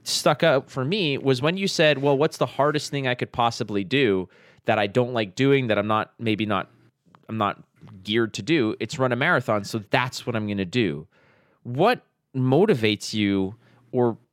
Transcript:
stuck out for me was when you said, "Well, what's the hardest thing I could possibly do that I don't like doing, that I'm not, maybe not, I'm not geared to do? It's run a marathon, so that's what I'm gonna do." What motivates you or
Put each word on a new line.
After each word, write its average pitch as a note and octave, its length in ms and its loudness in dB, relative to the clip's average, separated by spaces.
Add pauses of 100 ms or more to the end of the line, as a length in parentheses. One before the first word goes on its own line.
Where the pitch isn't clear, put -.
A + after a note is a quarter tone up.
stuck - 400 0
out C#3 260 2
for C3 140 -4
me D#3 340 -2
was C3 240 0
when E3 140 0
you G3 140 -4
said, D3+ 300 4
"Well, C#3+ 180 2
what's D#3 220 0
the D3 60 2
hardest C#3+ 460 -2
thing C#3 160 -4
I B2 80 0
could - 160 -6
possibly A2 540 -2
do G2 420 0 (380)
that A2 140 2
I G#2 80 2
don't B2 260 0
like A2 220 -4
doing, C3+ 320 2
that G#2 100 2
I'm G2+ 100 0
not, G#2+ 320 -2
maybe G#2+ 260 -2
not, G2+ 240 -2 (580)
I'm A2+ 100 -10
not G2+ 240 -2 (400)
geared G#2+ 340 -2
to G#2 60 -8
do? A2 380 0
It's - 180 -8
run C3 140 0
a A#2 40 0
marathon, B2 500 0
so A2+ 240 -6
that's B2+ 360 -2
what A#2+ 100 -4
I'm G#2+ 120 -4
gonna G2+ 180 -2
do." E2+ 420 -2 (560)
What E3 380 0 (340)
motivates C3 800 2
you G2+ 420 0 (360)
or B2 260 0 (160)